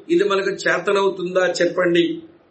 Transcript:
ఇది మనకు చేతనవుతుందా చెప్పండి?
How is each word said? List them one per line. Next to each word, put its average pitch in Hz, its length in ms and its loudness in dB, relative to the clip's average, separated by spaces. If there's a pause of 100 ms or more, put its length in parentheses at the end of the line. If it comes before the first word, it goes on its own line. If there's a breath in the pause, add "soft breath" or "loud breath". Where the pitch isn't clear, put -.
ఇది 175 140 4
మనకు 196 260 0
చేతనవుతుందా 180 1120 0
చెప్పండి? 170 580 0 (320)